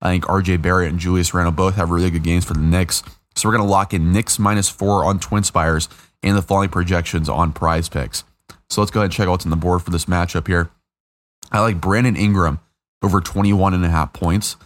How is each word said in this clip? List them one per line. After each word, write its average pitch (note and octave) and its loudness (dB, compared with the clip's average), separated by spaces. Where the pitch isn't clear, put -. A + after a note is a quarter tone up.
I F2+ 0
think F2 -2
R F#2+ 2
J F2+ 0
Barrett F2 0
and E2 -4
Julius F2 0
Randle F2 2
both F#2 0
have F2 0
really E2+ 2
good E2+ -2
games E2+ 0
for - -6
the D2+ -2
Knicks. E2 0
So - -2
we're A2+ 2
gonna G#2 2
lock G2 2
in E2+ 2
Knicks G2 0
minus G2+ 2
four G2 0
on F#2+ 0
TwinSpires E2 0
and G2+ 2
the G2 2
following G2 0
projections F2 -2
on E2 0
Prize E2 -2
Picks. - -6
So - -2
let's G#2 0
go G#2+ 0
ahead G2+ 2
and E2+ -4
check G#2 0
out F2+ 2
what's F#2 -2
on E2 -2
the D#2+ 0
board F2+ 0
for F2 -8
this E2+ -2
matchup F2 -2
here. F2 0
I G#2+ 0
like G#2 0
Brandon G#2 2
Ingram F2 2
over F#2+ 2
twenty-one G2 2
and F2+ 2
a E2+ 2
half D#2+ 0
points. F#2 -2